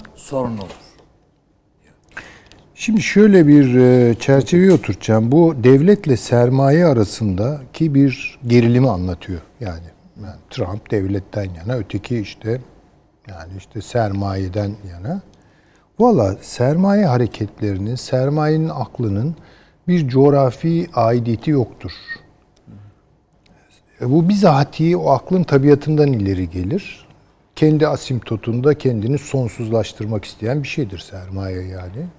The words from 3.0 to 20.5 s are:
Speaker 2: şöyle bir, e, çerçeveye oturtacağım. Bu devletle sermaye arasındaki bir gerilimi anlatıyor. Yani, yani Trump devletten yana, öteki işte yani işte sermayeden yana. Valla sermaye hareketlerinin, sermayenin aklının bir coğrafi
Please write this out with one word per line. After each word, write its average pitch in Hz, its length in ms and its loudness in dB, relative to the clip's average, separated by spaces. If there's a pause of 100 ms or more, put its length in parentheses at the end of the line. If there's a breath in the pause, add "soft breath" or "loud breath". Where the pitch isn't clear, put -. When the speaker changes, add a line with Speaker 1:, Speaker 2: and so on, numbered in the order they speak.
Speaker 2:
şöyle 196 440 6
bir, 143 280 6
e, 123 400 6
çerçeveye 175 580 4
oturtacağım. 113 600 0
Bu 165 220 4 (100)
devletle 147 520 4
sermaye 135 720 2
arasındaki 123 1080 -2
bir 139 520 0
gerilimi 120 440 4
anlatıyor. 90 500 -6 (200)
Yani, 87 240 -12 (380)
yani 92 120 -16 (160)
Trump 101 400 -10
devletten 101 540 -4 (100)
yana, 90 220 -8
öteki 107 420 -8
işte 110 420 -8 (680)
yani 87 300 -18
işte - 240 -16
sermayeden 98 920 -4 (180)
yana. 104 300 -10 (800 soft breath)
Valla 123 420 2
sermaye 185 680 0
hareketlerinin, 107 880 -4
sermayenin 151 720 -2
aklının 123 680 -6 (520 soft breath)
bir 175 200 0
coğrafi 143 840 2